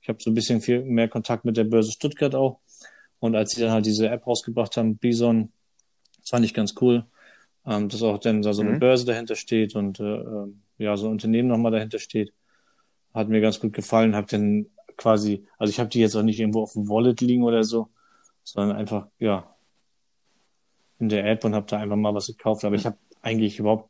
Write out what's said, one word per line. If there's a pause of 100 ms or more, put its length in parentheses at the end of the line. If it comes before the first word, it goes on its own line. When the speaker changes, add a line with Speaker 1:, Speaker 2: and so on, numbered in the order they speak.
Speaker 1:
Ich
hab
so
ein
bisschen
viel
mehr
Kontakt
mit
der
Börse
Stuttgart
auch. (580)
Und
als
sie
dann
halt
diese
App
rausgebracht
haben,
Bison, (720)
das
fand
ich
ganz
cool, (640)
ähm,
dass
auch
dann
da
so
eine
Speaker 2:
Mhm.
Speaker 1:
Börse
dahinter
steht
und,
äh,
ähm, (160)
ja,
so
ein
Unternehmen
nochmal
dahinter
steht. (800)
Hat
mir
ganz
gut
gefallen,
hab
dann (320)
quasi, (140)
also
ich
hab
die
jetzt
auch
nicht
irgendwo
auf
dem
Wallet
liegen
oder
so, (540)
sondern
einfach, (140)
ja, (1400)
in
der
App
und
hab
da
einfach
mal
was
gekauft.
Aber
ich
hab (240)
eigentlich
überhaupt